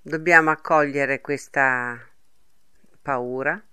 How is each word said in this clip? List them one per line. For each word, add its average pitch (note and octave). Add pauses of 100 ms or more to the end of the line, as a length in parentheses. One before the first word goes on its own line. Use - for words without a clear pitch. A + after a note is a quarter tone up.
Dobbiamo D#3+
accogliere C#3
questa B2+ (1000)
paura C3+ (120)